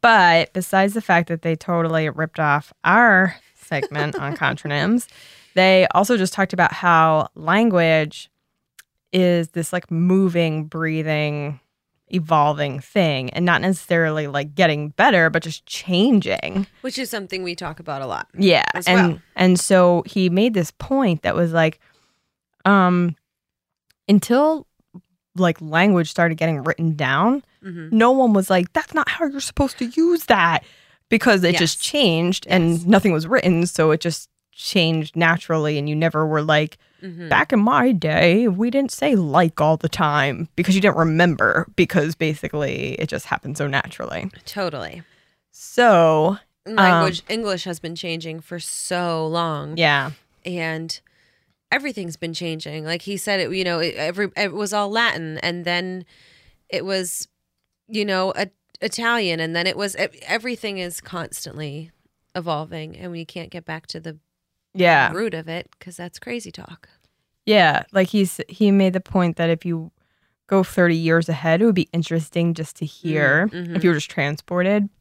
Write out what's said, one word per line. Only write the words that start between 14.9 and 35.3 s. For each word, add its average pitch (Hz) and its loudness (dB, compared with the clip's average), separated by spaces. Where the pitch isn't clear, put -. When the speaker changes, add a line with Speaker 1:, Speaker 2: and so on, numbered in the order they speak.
Speaker 1:
better, 185 4
but 160 -2
just - -12
changing. 190 0
Speaker 2:
Which 262 -8
is 254 -8
something 190 -8
we 175 -6
talk 165 -12
about 147 -8
a 135 -8
lot 82 -6
Speaker 1:
Yeah. 180 4
Speaker 2:
as 175 -4
Speaker 1:
And, 180 4
Speaker 2:
well. 165 -16
Speaker 1:
and 185 4
so 180 4
he 185 0
made 202 2
this 180 -2
point 247 -2
that - -2
was 170 0
like, 160 0
um, 180 4
until, 277 2
like, 175 0
language 170 2
started 170 0
getting 156 -2
written 160 -2
down, 156 0
Speaker 2:
Mm-hmm. 170 -6
Speaker 1:
no 233 6
one 254 4
was 190 2
like, 180 2
"That's - -4
not 311 0
how - -4
you're 277 -6
supposed - -4
to 247 -6
use 330 0
that," 170 2
because 214 2
it 214 2
just 165 0
Speaker 2:
Yes. - -6
Speaker 1:
changed 175 0
and 170 2
Speaker 2:
Yes. 170 -4
Speaker 1:
nothing 196 4
was 160 -2
written. 180 2
So 160 2
it 160 2
just - -6
changed 160 -2
naturally 165 0